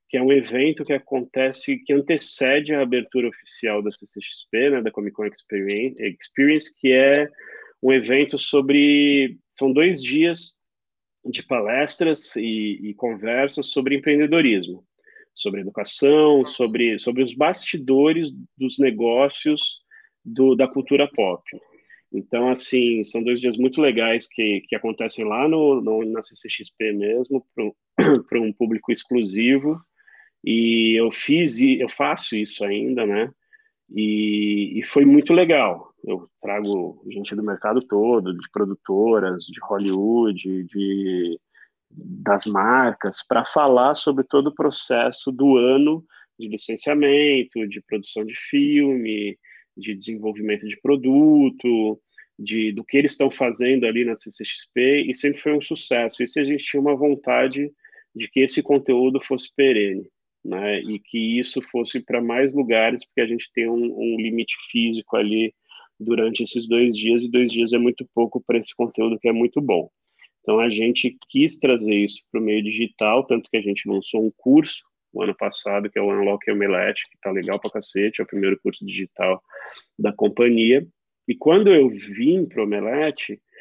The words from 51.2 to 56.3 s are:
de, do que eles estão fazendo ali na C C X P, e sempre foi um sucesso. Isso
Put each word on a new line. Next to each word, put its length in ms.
de, 360
do 100
que 140
eles 160
estão 180
fazendo 560
ali 180
na 120
C 120
C 160
X 300
P, 280
e 120
sempre 260
foi 160
um 60
sucesso. 580
Isso 200